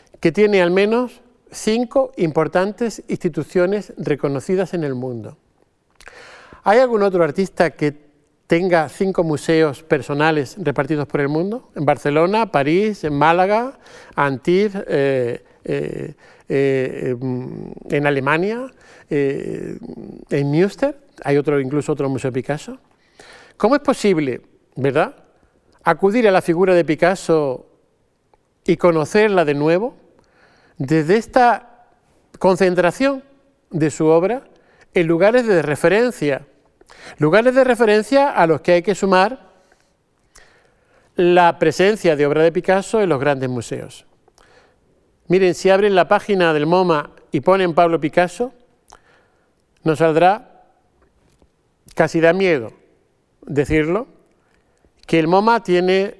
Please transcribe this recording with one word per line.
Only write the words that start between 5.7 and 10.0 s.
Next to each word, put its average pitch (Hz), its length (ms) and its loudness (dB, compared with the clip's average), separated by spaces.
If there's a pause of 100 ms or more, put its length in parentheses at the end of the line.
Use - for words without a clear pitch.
¿Hay 208 160 4
algún 240 240 2
otro 185 200 2
artista 165 480 -2
que 147 220 -4 (540)
tenga 170 400 2
cinco 190 360 -2
museos 160 600 -2
personales 147 720 -2